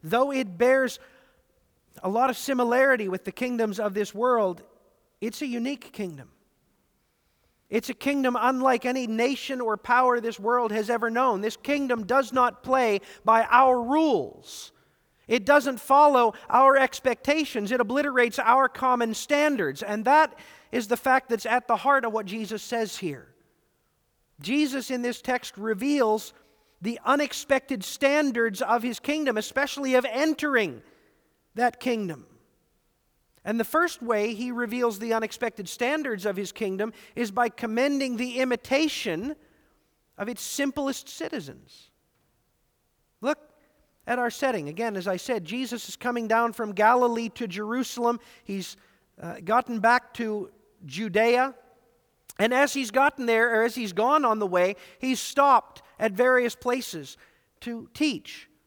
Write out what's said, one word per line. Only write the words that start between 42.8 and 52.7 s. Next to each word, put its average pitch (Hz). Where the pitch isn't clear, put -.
Look 294
at 247
our 240
setting. 220
Again, 208
as 180
I 185
said, 208
Jesus 233
is -
coming 240
down 233
from 214
Galilee 233
to 240
Jerusalem. 233
He's, 196
uh, 170
gotten 226
back 233
to 214
Judea. 226
And 226
as 269